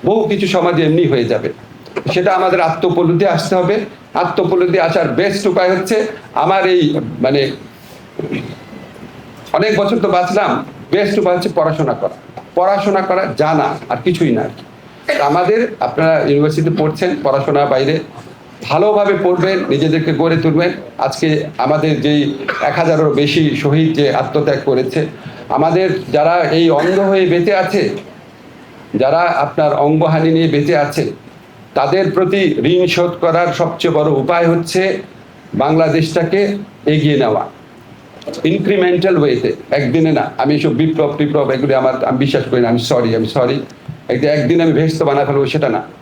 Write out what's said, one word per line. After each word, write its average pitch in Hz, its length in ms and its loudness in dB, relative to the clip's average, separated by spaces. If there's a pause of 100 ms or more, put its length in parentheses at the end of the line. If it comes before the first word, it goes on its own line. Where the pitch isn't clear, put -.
বহু 208 220 2
কিছু 196 200 -2
সমাজে 170 380 2
এমনি 160 200 2
হয়ে 135 180 0
যাবে। 110 300 -2 (580)
সেটা 180 220 0
আমাদের 185 280 2
আত্মপল্লুতে 170 640 0
আসতে 175 280 0
হবে। 190 300 0 (280)
আত্মপল্লুতে 180 680 0
আসার 165 260 0
বেস্ট 190 400 0
উপায় 185 240 2
হচ্ছে 214 360 0 (280)
আমার 185 320 0
এই, 160 320 2 (220)
মানে, 135 300 0 (2000)
অনেক 214 240 0
বছর 202 200 0
তো 202 120 0
বাঁচলাম, 180 560 0 (260)
বেস্ট 202 280 0
উপায় 180 160 2
হচ্ছে 175 200 -2
পড়াশোনা 156 380 0
করা, - 480 -8 (140)
পড়াশোনা 196 460 2
করা, 185 360 -2
জানা, 151 380 0 (140)
আর 120 140 -2
কিছুই 170 280 0
না 110 100 0
আর - 160 -6
কি। - 60 -20 (580)
আমাদের, 185 580 0
আপনারা 156 400 2
ইউনিভার্সিটিতে 151 580 2
পড়ছেন, 156 460 -2
পড়াশোনা 143 420 0
বাইরে 139 340 0 (640)
ভালোভাবে 202 500 2 (100)
পড়বেন, 180 360 0 (100)
নিজেদেরকে 156 440 0
গড়ে 160 240 2
তুলবেন। 165 340 0 (260)
আজকে 151 500 -2 (100)
আমাদের 147 440 0
যেই 147 340 0 (260)
এক 147 140 -2
হাজারেরও 156 380 2
বেশি 147 420 2
শহীদ 156 380 2
যে 139 180 2
আত্মত্যাগ 131 540 0
করেছে, 135 400 0 (440)
আমাদের 165 400 2 (220)
যারা 151 320 2
এই 160 260 2
অন্ধ 165 300 2
হয়ে 196 280 2
বেঁচে 175 280 2
আছে, 185 340 0 (1040)
যারা 135 240 2
আপনার 151 540 0
অঙ্গহানি 156 580 2
নিয়ে 160 160 2
বেঁচে 151 300 2
আছে, 139 340 -2 (640)
তাদের 170 380 0
প্রতি 185 520 2
ঋণ 180 240 2
শোধ 175 240 0 (100)
করার 170 320 0
সবচেয়ে 165 400 -2
বড় 151 180 2
উপায় 170 360 2
হচ্ছে 170 540 0 (540)
বাংলাদেশটাকে 160 1040 0 (280)
এগিয়ে 147 320 2
নেওয়া 113 280 0 (960)
ইনক্রিমেন্টাল 180 760 2
ওয়েতে, 123 360 2 (180)
একদিনে 143 400 2
না। 127 260 0
আমি 139 160 0
এইসব - 160 0
বিপ্লব 156 480 0
টিপ্লব 147 340 0
এগুলি 135 240 0
আমার, 131 300 0
আমি 127 120 0
বিশ্বাস 135 340 0
করি 123 100 2
না। 117 80 2
আমি 120 100 2
সরি, 117 360 0
আমি 113 120 0
সরি। 135 340 0 (460)
একদিন, 127 220 0
একদিন 151 320 2
আমি 160 100 2
ভেস্ত 156 320 0
বানা 143 220 2
ফেলবো, 139 200 0
সেটা 139 240 0
না। 104 120 -2 (200)